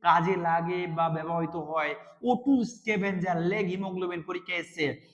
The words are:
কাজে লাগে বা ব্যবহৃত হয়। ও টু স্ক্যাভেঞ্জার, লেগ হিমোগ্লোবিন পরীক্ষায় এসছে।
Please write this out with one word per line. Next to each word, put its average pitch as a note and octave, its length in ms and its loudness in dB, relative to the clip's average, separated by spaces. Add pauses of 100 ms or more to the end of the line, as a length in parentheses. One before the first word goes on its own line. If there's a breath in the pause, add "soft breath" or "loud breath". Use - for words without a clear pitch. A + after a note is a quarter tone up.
কাজে E3+ 340 6
লাগে E3+ 520 0
বা D#3+ 220 0
ব্যবহৃত D#3+ 460 -2
হয়। D3+ 400 -4 (280 loud breath)
ও A#3+ 120 4
টু C4+ 280 4
স্ক্যাভেঞ্জার, F#3 800 -2
লেগ G3 260 0
হিমোগ্লোবিন F3+ 540 -4
পরীক্ষায় F3 380 -6
এসছে। D#3 420 -4 (120)